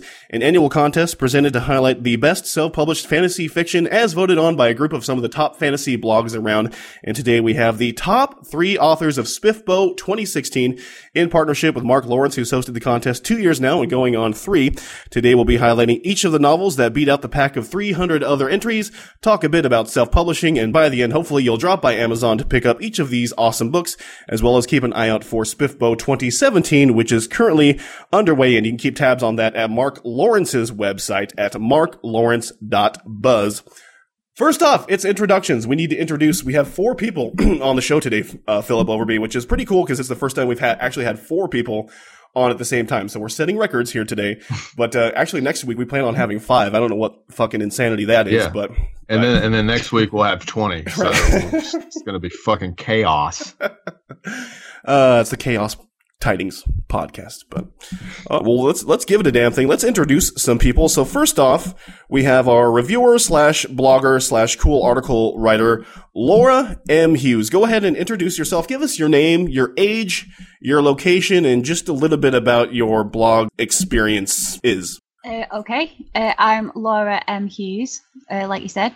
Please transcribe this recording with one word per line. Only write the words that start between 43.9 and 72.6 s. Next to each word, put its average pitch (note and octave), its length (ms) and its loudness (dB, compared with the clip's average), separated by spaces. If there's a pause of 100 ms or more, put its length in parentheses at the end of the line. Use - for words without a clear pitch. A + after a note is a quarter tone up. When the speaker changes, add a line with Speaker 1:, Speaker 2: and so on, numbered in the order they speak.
Speaker 1:
here A2+ 120 -4
today. G#2+ 340 -4 (200)
<laughs> - 180 -18
But, A#2 180 -2
uh, A#2 220 0
actually C3+ 240 -2
next C#3 240 -4
week A#2 140 -6
we B2 80 -6
plan C#3 180 -4
on A#2 120 -2
having G#2+ 220 -2
five. A2 360 0
I A2 60 0
don't A#2+ 100 0
know G2+ 60 -4
what G#2+ 200 -4 (140)
fucking A2 320 -4
insanity G#2+ 420 -4
that A2 240 2
is, A2 160 2
Speaker 2:
Yeah. F2 60 -4
Speaker 1:
but, G2+ 220 -6
Speaker 2:
And - 40 -20 (320)
Speaker 1:
but A2 140 0
Speaker 2:
then, A#2+ 200 2
and A2 120 0
then G#2+ 120 0
next A#2 240 -2
week A2 220 0
we'll G#2 120 2
have F#2+ 200 0
twenty. F#2 420 -6
Speaker 1:
<laughs> F2 40 -10
Speaker 2:
So - 140 -4
Speaker 1:
Right. - 100 0 (400)
Speaker 2:
it's - 480 -8
gonna F#2+ 180 -8
be F2 80 -8
fucking F#2 460 -4
chaos. E2 840 -2
<laughs> - 60 -6 (1200)
Speaker 1:
Uh, C3 360 6
it's A2 100 -2
the C3 60 -6
Chaos G#2+ 400 -4 (440)
Tidings F#2+ 440 -4 (240)
Podcast. - 600 -10
But, - 160 -10 (640)
uh, D3+ 120 0
well, A#2+ 200 2
let's, C#3 220 0
let's F3+ 200 -2
give G3+ 160 2
it G3 60 0
a C3+ 60 4
damn A#2+ 200 4
thing. C3 160 0
Let's D#3+ 160 0
introduce F3 560 2
some A#2+ 180 2
people. B2 300 4
So D3 160 0
first D4+ 340 0
off, F#3 360 2 (340)
we C3 160 0
have B2+ 240 4
our A#2+ 220 6
reviewer A#3 480 4
slash D3+ 480 2
blogger C3 560 4
slash A2+ 340 0
cool D3 260 2
article B2 560 0
writer, A2 460 2 (300)
Laura A3+ 760 2
M D#3+ 280 4
Hughes. A#2 340 0
Go F#3+ 140 4
ahead A3+ 200 2
and F3 120 0
introduce F3+ 420 -4
yourself. E3 300 -4
Give C4+ 140 -6
us - 160 -4
your D#3 100 0
name, D#3+ 400 4
your C3 280 0
age, G#3 500 -2 (340)
your C#3+ 220 2
location, F3+ 640 2
and B2 200 2
just E3 240 -4
a F3 40 -2
little D3+ 260 0
bit C3+ 160 2
about A#2+ 400 2